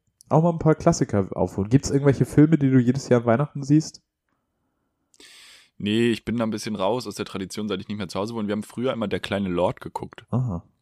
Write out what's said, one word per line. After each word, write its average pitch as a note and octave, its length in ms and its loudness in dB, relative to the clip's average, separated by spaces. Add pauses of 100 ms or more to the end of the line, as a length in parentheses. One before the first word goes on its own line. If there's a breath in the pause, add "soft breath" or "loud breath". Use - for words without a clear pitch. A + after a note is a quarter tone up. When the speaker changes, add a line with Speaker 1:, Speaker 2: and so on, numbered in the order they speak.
(300)
Speaker 1:
auch D#3 140 4
mal E3+ 80 2
ein E3 80 -6
paar D#3 160 4
Klassiker G#2+ 600 0
aufholen. G2 360 -2
Gibt's - 180 2
irgendwelche C#3 360 2
Filme, D#3 340 4
die C3+ 100 2
du C3 80 6
jedes B2+ 320 2
Jahr A#2+ 120 4
an A#2+ 40 -8
Weihnachten C#3 380 0
siehst? D3 400 2 (1800 soft breath)
Speaker 2:
Nee, A2+ 320 2
ich G#2 140 -4
bin A2+ 120 -4
da A#2+ 60 -2
ein A2 80 -2
bisschen G#2+ 240 -6
raus G#2+ 320 -2
aus G2+ 80 -10
der G2+ 100 -8
Tradition, F#2+ 420 -8
seit G2 120 -2
ich G#2 80 -12
nicht G#2 100 -8
mehr G2+ 100 -8
zu F#2+ 120 -8
Hause A2+ 160 -6
wohne. G#2+ 120 -4
Wir G2+ 40 -2
haben G#2 100 -2
früher A#2+ 320 -4
immer A2+ 140 -4
Der F#2 120 -4
kleine G2 300 -4
Lord F2+ 320 -2
geguckt. - 480 -14
Speaker 1:
Aha. A2 340 -2 (180)